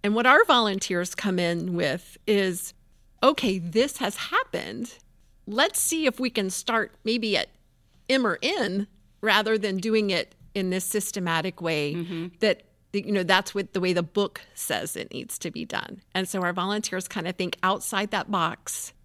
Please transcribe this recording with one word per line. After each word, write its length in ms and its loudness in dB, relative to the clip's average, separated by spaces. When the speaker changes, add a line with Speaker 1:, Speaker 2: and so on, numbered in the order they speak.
Speaker 1:
And 120 4
what 100 4
our 200 10
volunteers 680 2
come 240 0
in 360 0
with 520 -2
is, 480 0
"Okay, 380 4
this 380 0
has 180 -2
happened. 840 -4
Let's 320 0
see 280 0
if 120 0
we 100 -2
can 220 -2
start 420 -2
maybe 320 0
at 140 -2
M 160 4
or 160 0
N 460 -2
rather 360 4
than 200 -2
doing 340 2
it 240 -2
in 140 0
this 140 -2
systematic 760 -2
way 320 0
Speaker 2:
Mm-hmm. 320 -6
Speaker 1:
that, 240 2
you 200 -2
know, 100 2
that's 320 2
what, 200 -4
the 60 0
way 120 2
the 100 2
book 380 -2
says 400 -4
it 160 -8
needs 260 -10
to 140 -8
be 120 -8
done." 380 -8
And 120 -2
so 140 -4
our 100 0
volunteers 540 -4
kinda 260 -6
think 300 -4
outside 480 -2
that 180 -2
box 640 -4